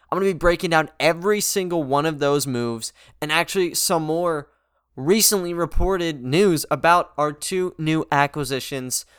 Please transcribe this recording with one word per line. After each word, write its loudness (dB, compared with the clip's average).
I'm -2
gonna 2
be 2
breaking 0
down 2
every 2
single -2
one 0
of -2
those 2
moves -4
and -4
actually 0
some 0
more -2
recently 2
reported 0
news 2
about 2
our 0
two -4
new 0
acquisitions -2